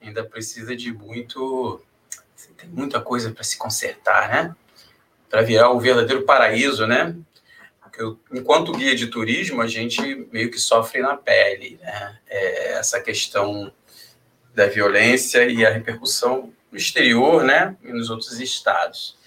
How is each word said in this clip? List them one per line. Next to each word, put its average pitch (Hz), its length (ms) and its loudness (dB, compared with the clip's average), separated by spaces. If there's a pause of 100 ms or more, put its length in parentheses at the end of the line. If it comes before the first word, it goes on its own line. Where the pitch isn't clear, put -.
ainda 107 200 -8
precisa 113 540 -12
de 120 160 -10
muito, 120 880 -8 (800)
tem - 100 -20
muita 135 320 -6
coisa 117 300 -4
pra 110 120 -14
se - 140 -6
consertar, - 720 -2
né? 165 260 -2 (760)
Pra 107 100 0
virar 117 300 4
o 120 100 2
verdadeiro 123 440 2
paraíso, 120 640 2
né? 165 300 0 (640)
Porque - 220 -14
eu, 113 180 -8 (100)
enquanto 147 420 2
guia 131 220 0
de 117 120 -4
turismo, 113 560 -2
a - 40 0
gente 120 640 -4
meio 117 200 -4
que - 80 -10
sofre 113 420 0
na 135 160 -2
pele, 98 680 0
né? 104 360 -12 (100)
É, 95 460 -4
essa - 260 -4
questão 101 720 -4 (840)
da 101 120 6
violência 113 840 4
e 117 160 2
a 107 60 6
repercussão 117 840 -2 (180)
no - 60 -18
exterior, 135 640 4
né? 170 400 4
E 123 100 -14
nos 117 180 -6
outros 117 300 -10
estados. - 760 -4 (100)